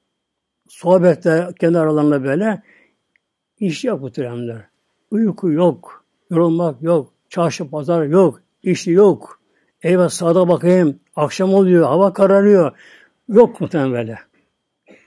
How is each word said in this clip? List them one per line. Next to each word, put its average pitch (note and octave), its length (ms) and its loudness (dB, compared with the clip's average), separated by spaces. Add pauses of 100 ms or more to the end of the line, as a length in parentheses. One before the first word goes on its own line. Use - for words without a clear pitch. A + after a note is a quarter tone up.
(680)
sohbette E3+ 800 0 (120)
kendi E3+ 200 0
aralarında D3+ 440 0
böyle E3+ 380 -4 (1000)
iş F#3 240 -6
yok G3+ 180 -6
muhteremler. A#2+ 600 -10 (500)
Uyku G3+ 400 -2
yok, D#3+ 540 -2 (240)
yorulmak E3 520 -2
yok, D#3+ 320 -2 (160)
çarşı E3 400 -6
pazar D#3 360 -4
yok, D#3+ 360 0 (220)
işi F3+ 280 -4
yok. F#3 500 0 (400)
Eyvah F3 280 0
sağda E3+ 380 0
bakayım, E3+ 520 0 (160)
akşam F#3 380 -2
oluyor, F3+ 320 4
hava F3+ 280 0
kararıyor. G3 580 4 (580)
Yok A3+ 320 2
muhterem C#3 300 -4
böyle. A2+ 280 -6 (880)